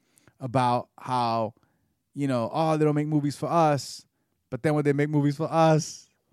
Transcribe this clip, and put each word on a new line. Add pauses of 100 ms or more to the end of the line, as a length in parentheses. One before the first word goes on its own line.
(380)
about (100)
how, (600)
you
know,
"Oh,
they
don't
make
movies
for
us." (460)
But
then
when
they
make
movies
for
us, (240)